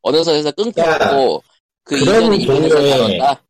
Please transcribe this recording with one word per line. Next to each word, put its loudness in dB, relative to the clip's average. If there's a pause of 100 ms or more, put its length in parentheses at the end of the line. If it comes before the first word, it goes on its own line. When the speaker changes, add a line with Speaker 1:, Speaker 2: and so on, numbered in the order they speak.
Speaker 1:
어느 0
선에서 -2
끊겼고, -4
Speaker 2:
그러니까 0 (440)
Speaker 1:
그 -6
Speaker 2:
그런 2
Speaker 1:
이전에 0
이전에서 0
Speaker 2:
종류의, 0
Speaker 1:
나왔다? -2